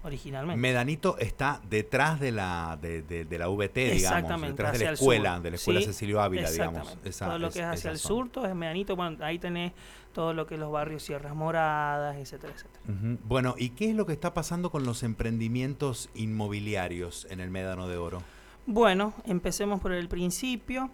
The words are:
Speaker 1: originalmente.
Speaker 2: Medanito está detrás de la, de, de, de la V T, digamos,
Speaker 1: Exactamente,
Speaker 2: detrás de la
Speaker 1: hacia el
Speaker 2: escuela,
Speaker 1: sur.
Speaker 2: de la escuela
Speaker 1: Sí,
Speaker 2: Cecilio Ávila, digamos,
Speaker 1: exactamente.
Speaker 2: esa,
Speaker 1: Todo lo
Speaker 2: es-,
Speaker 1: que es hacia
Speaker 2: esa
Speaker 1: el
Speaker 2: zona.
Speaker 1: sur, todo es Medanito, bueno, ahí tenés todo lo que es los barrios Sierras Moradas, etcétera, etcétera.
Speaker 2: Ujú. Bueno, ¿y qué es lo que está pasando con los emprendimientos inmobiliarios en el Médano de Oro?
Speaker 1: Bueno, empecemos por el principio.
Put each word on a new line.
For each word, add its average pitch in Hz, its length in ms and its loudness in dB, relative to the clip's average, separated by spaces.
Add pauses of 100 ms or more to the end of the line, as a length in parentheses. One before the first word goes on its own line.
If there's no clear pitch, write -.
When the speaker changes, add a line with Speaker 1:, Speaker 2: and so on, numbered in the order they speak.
Speaker 1:
originalmente. 135 560 -4
Speaker 2:
Medanito 127 600 2
está 135 500 0
detrás 131 520 4
de 135 120 2
la, 87 480 -2
de, 82 220 -4
de, 82 240 -4
de 82 120 -4
la 85 120 0
V 101 180 2
T, 127 120 0
digamos, - 220 4
Speaker 1:
Exactamente, 165 500 2
Speaker 2:
detrás 143 200 0
de 143 60 0
la - 60 4
Speaker 1:
hacia - 40 4
el 156 60 2
Speaker 2:
escuela, 117 400 6
Speaker 1:
sur. 87 80 -2
Speaker 2:
de 85 80 -2
la 87 60 -4
escuela - 240 2
Speaker 1:
Sí, 104 60 2
Speaker 2:
Cecilio 104 360 2
Ávila, 90 280 2
digamos, 82 300 0
Speaker 1:
exactamente. - 300 -10
Speaker 2:
esa, - 160 -6
Speaker 1:
Todo 170 120 -2
lo 170 100 -2
Speaker 2:
es-, - 60 -6
Speaker 1:
que 180 60 -4
es 170 60 -2
hacia 165 120 -2
Speaker 2:
esa 165 120 -4
Speaker 1:
el 160 80 -4
Speaker 2:
zona. - 100 -4
Speaker 1:
sur, 240 220 0
todo 240 160 -4
es 190 80 -2
Medanito, 180 420 -2
bueno, 170 260 -4
ahí 160 160 -2
tenés 175 340 -2 (420)
todo 165 180 0
lo 160 140 -2
que 160 80 -8
es 160 60 -6
los 151 120 -4
barrios 151 300 -2
Sierras 147 320 -6
Moradas, 151 840 2
etcétera, 143 380 -10
etcétera. - 340 -18
Speaker 2:
Ujú. 107 360 -2
Bueno, 127 340 2
¿y 123 120 0
qué 214 200 0
es 220 40 2
lo 214 120 2
que 160 80 0
está 175 180 -2
pasando 175 380 -2
con 147 140 0
los 120 180 0
emprendimientos 117 1120 0
inmobiliarios 104 1120 -2
en 92 120 -8
el 92 100 -4
Médano 92 360 -4
de 90 120 -2
Oro? 85 240 -4 (420)
Speaker 1:
Bueno, 208 480 6 (140)
empecemos 190 560 0
por - 100 0
el 175 160 -2
principio. 247 840 -2